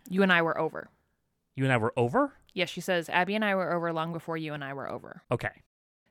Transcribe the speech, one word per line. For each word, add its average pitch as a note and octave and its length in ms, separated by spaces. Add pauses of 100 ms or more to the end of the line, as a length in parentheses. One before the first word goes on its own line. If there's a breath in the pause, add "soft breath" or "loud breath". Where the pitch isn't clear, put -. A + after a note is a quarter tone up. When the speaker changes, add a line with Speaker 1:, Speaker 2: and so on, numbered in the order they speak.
Speaker 1:
You F#3 140
and F#3+ 100
I E3+ 120
were D#3+ 160
over. - 300 (680)
Speaker 2:
You C3 80
and C3+ 100
I B2 40
were A2+ 200
over? E3+ 360 (200)
Speaker 1:
Yeah, F3+ 120
she F3 160
says, F3 280
"Abby F3+ 260
and A3 100
I G3 100
were F3 180
over E3+ 200
long E3 200
before E3 240
you D#3 160
and D3 100
I C#3 100
were C#3 160
over." - 420
Speaker 2:
Okay. - 320 (480)